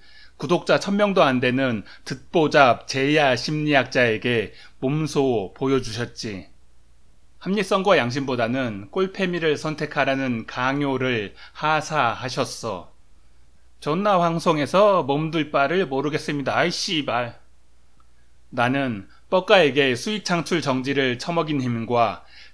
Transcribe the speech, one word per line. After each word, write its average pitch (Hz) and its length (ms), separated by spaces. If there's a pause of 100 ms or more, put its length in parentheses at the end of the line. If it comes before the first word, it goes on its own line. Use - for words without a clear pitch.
(380)
구독자 156 420
천 202 180
명도 196 260
안 127 160
되는 123 440 (200)
듣보잡 143 840
제야 139 480
심리학자에게 123 1160 (260)
몸소 135 760
보여주셨지. 113 920 (920)
합리성과 190 580
양심보다는 120 920
꼴패미를 175 640
선택하라는 135 920
강요를 127 880 (180)
하사하셨어. 123 1400 (840)
존나 190 400
황송해서 170 840
몸둘 151 480
바를 156 340
모르겠습니다. 143 720
아이 156 160
씨발. 123 680 (1120)
나는 123 580 (220)
뻑가에게 147 680
수익 214 300
창출 170 360
정지를 131 560
처먹인 156 440
힘과 117 640 (280)